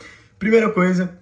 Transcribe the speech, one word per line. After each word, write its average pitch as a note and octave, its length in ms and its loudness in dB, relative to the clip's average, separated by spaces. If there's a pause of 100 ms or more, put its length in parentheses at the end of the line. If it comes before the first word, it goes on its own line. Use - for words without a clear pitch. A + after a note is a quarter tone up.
(380)
Primeira A3 300 2
coisa, F3+ 540 -2